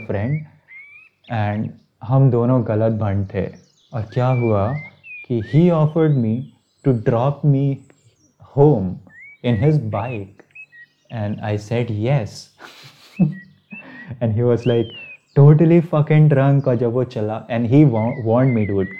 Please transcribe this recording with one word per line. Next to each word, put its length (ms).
friend 300
and 360
हम 260
दोनों 360
गलत 260
बंद 420
थे। 140
और 80
क्या 240
हुआ 480
कि 120
he 320
offered 460
me 200
to 200
drop 240
me 300
home 360
in 180
his 300
bike 480
and 240
I 280
said 220
yes। 400
<laughs> 100
And 100
he 100
was, 240
like, 200
totally 420
fucking 380
drunk। 360
और 80
जब 160
वो 120
चला, 420
and 200
he 180
wa-, 440
warned 280
me, 140
dude, 160